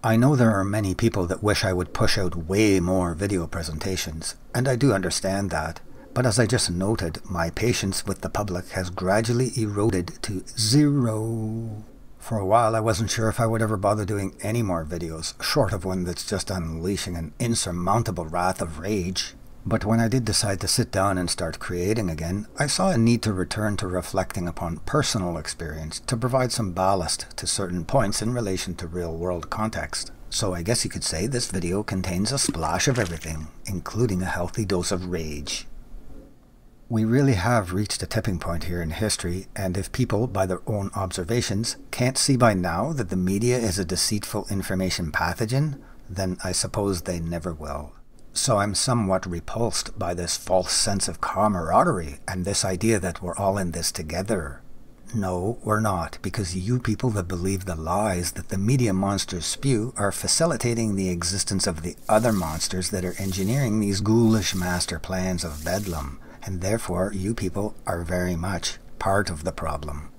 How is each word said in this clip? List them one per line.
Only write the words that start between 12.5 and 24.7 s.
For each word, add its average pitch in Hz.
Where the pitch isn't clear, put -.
I 110
wasn't 107
sure 110
if 107
I 117
would 110
ever 107
bother 104
doing 98
any 113
more 90
videos, 80
short 117
of 95
one 92
that's 87
just -
unleashing 87
an 80
insurmountable 98
wrath 90
of 80
rage. 92
But 107
when 113
I 113
did 123
decide 101
to 98
sit -
down 98
and 87
start 82
creating 92
again, 85
I 147
saw 185
a 170
need 113
to 113
return 101
to 101
reflecting 90
upon 85